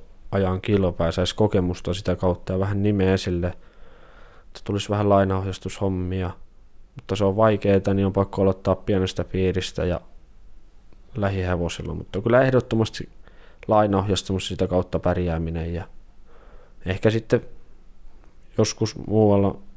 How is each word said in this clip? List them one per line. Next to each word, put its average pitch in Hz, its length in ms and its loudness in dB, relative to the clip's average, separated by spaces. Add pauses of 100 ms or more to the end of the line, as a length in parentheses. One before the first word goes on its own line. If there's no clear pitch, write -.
(320)
ajan 95 300 0
kilpaa 95 460 2
ja 82 40 0
saisi 92 240 -2
kokemusta 90 580 0
sitä 92 220 -2
kautta 90 380 -2
ja 92 60 0
vähän 98 240 0
nimeä 98 300 4
esille, 90 340 0 (1000)
että - 160 -20
tulisi 101 260 -4
vähän 104 200 2
lainaohjastushommia, 95 1200 0 (640)
mutta - 200 -6
se 104 80 0
on 98 120 2
vaikeeta, 101 580 4
niin 98 120 2
on 95 80 0
pakko 98 280 0
aloittaa 95 340 2
pienestä 92 480 -2
piiristä 92 640 -2
ja 87 160 -2 (1120)
lähihevosilla, 90 800 -2
mutta 90 280 -6
kyllä 117 200 4
ehdottomasti 120 680 0 (580)
lainaohjastus 98 800 2
sitä 92 200 -2
kautta 90 320 -2
pärjääminen 82 720 -2
ja 85 140 -8 (1000)
ehkä 95 240 0
sitten 113 320 2 (1160)
joskus - 380 -2 (120)
muualla 101 500 4 (200)